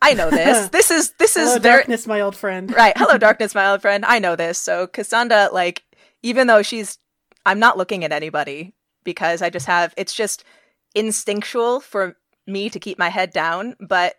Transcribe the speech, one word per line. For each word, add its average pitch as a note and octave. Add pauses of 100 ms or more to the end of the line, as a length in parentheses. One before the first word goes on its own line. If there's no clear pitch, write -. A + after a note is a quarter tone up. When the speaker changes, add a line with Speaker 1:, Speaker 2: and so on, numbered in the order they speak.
Speaker 1:
I C#4
know F3+
this. A#3
Speaker 2:
<laughs> -
Speaker 1:
This F#4
is, E4
this -
is D#4+
Speaker 2:
Hello, B3
Speaker 1:
very A#3
Speaker 2:
darkness, A#3
my G#3+
old G3+
friend. F#3+
Speaker 1:
Right. A3+
Hello, -
darkness, G#3+
my G3
old G3
friend. G3+
I A#3+
know F3+
this. E3+
So F3+
Cassandra, A3+
like, F3 (400)
even B3
though G#3+
she's, G#3+ (480)
I'm F#3+
not A3+
looking F#3
at D3+
anybody D3+ (300)
because E3+
I F3
just E3+
have, F3
it's -
just - (500)
instinctual A3
for F#3+ (300)
me G3
to G3+
keep -
my F3
head F#3+
down. F3
But F3+